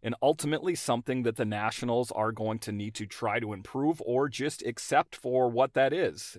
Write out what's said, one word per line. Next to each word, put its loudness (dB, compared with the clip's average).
and -2
ultimately 2
something -2
that 0
the 0
Nationals 0
are 0
going -2
to -6
need -4
to -6
try -2
to -4
improve -2
or 2
just -4
accept 0
for 2
what 4
that 4
is. -2